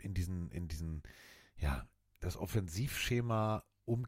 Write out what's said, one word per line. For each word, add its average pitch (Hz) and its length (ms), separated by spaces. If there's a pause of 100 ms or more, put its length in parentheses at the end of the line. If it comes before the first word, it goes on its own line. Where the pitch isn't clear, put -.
in 98 140
diesen, 87 360
in 87 180
diesen, 78 340 (540)
ja, 69 300 (340)
das 90 160
Offensivschema 110 1300 (200)
um 120 240